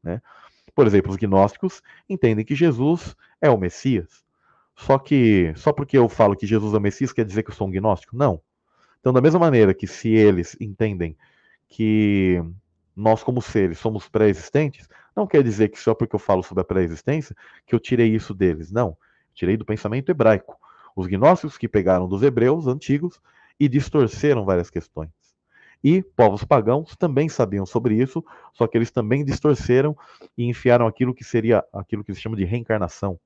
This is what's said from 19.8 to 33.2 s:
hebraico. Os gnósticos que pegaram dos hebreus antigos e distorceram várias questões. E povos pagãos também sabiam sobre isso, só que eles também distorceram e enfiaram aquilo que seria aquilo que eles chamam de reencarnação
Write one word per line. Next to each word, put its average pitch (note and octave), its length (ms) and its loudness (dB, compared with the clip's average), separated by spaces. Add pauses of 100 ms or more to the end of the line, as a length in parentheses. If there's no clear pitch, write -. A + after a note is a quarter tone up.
hebraico. A2 500 0 (360)
Os F#2 120 -6
gnósticos C#3 500 0
que A2+ 100 -8
pegaram F#2 400 0
dos G2 140 -4
hebreus C3 460 0
antigos D3 520 -4 (400)
e C#3+ 80 2
distorceram C3 800 0
várias F2+ 240 0
questões. D#2 400 -12 (720)
E F3 180 2
povos G#2 420 2
pagãos C3+ 520 0
também D3+ 340 -2
sabiam G2+ 360 -2
sobre A#2 300 -2
isso, C3+ 280 -2 (300)
só A2+ 140 -2
que - 100 -2
eles A#2 140 -2
também B2 340 -2
distorceram C3+ 720 0 (400)
e A#2+ 80 -6
enfiaram A#2+ 400 2
aquilo B2 280 -2
que - 100 -14
seria A2+ 400 0 (100)
aquilo G#2 300 -10
que - 80 -14
eles F#2 100 -12
chamam A2 160 -8
de F#2+ 80 -2
reencarnação G2+ 800 -6